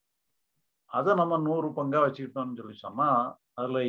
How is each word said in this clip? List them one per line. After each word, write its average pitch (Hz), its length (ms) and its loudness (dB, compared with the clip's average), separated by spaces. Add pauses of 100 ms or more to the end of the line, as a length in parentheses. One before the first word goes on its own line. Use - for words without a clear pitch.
(920)
அதை 139 240 2
நம்ம 170 240 2
நூறு 156 300 0
பங்கா 143 300 0
வச்சுக்கிட்டோம்னு 131 600 -2
சொல்லி 107 180 -14
சொன்னா, 113 320 -2 (440)
அதுல 127 360 -2